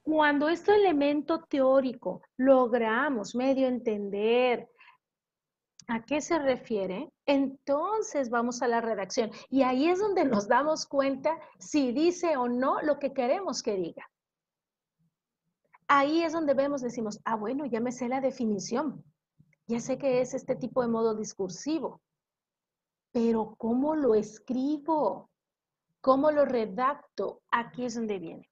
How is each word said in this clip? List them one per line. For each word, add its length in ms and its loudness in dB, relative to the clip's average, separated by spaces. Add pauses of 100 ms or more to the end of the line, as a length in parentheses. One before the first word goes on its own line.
Cuando 480 2
este 260 2
elemento 680 2
teórico 760 0 (160)
logramos 960 2
medio 320 2
entender 1000 0 (1200)
a 180 -6
qué 160 -2
se 180 0
refiere, 720 -4 (140)
entonces 1040 -2
vamos 320 -2
a 60 0
la 120 2
redacción. 520 -4 (180)
Y 140 2
ahí 260 2
es 100 2
donde 240 2
nos 240 0
damos 380 2
cuenta 520 0 (220)
si 320 0
dice 460 0
o 100 -2
no 340 -2
lo 180 0
que 140 -4
queremos 480 -2
que 140 -2
diga. 340 -8 (1800)
Ahí 360 4
es 80 -2
donde 220 0
vemos, 280 4
decimos, 440 -6
"Ah, 100 0
bueno, 300 -4
ya 160 -2
me 100 -2
sé 160 -6
la 140 -2
definición. 840 -2 (640)
Ya 120 -2
sé 180 -4
que 240 0
es 120 -4
este 220 -4
tipo 260 -4
de 60 0
modo 280 0
discursivo. 840 -6 (1120)
Pero 460 0
¿cómo 380 0
lo 200 4
escribo? 1120 -2 (680)
¿Cómo 320 4
lo 140 4
redacto?". 960 -4 (100)
Aquí 340 -4
es 100 -6
donde 240 -4
viene. 320 -14